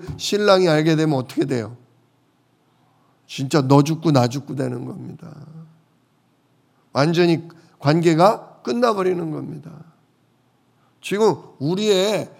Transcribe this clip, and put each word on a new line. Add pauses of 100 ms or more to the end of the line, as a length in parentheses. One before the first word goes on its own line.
(180)
신랑이
알게
되면
어떻게
돼요? (1500)
진짜
너
죽고
나
죽고
되는
겁니다. (1600)
완전히 (320)
관계가
끝나버리는
겁니다. (1300)
지금 (240)
우리의, (100)